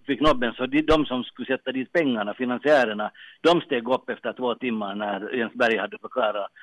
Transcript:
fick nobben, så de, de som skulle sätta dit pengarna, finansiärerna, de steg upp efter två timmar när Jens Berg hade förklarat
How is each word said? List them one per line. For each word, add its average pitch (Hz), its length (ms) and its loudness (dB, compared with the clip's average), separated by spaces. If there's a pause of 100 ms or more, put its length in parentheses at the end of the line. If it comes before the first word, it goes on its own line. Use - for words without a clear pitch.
fick 131 140 -2
nobben, 127 320 4
så 127 120 -6
de, 139 160 0
de 156 240 4
som 127 180 -4
skulle - 240 -12
sätta 131 240 -4
dit 131 220 -6
pengarna, 117 400 0
finansiärerna, 123 800 0 (300)
de 165 200 6
steg 120 260 -4
upp 127 220 -2
efter 113 240 -6
två 120 220 -2
timmar 107 400 -4
när 104 420 -4
Jens 113 160 -2
Berg 117 240 2
hade 101 200 -4
förklarat 104 540 -4 (120)